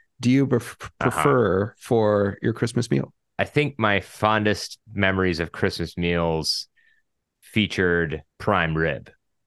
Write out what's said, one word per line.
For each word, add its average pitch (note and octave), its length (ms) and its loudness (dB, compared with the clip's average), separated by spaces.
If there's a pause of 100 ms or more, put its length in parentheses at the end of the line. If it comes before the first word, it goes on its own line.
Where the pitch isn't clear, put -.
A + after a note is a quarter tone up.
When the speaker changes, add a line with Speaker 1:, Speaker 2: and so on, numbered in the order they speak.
(200)
Speaker 1:
do A#2+ 100 2
you C3+ 160 4
pref-, B2 360 -2
Speaker 2:
Uh-huh. - 280 -4
Speaker 1:
prefer A2+ 680 2
for G#2 640 2
your A#2 120 0
Christmas A#2+ 400 -2
meal? C#3 200 -4 (280)
Speaker 2:
I G2+ 40 2
think D3 320 -2
my G#2 220 2
fondest G#2+ 800 -2 (140)
memories F#2+ 480 0
of D#2+ 100 -4
Christmas - 460 -4
meals E2+ 720 -2 (720)
featured F2 840 -2 (160)
prime E2+ 380 0
rib D#2 340 -4 (360)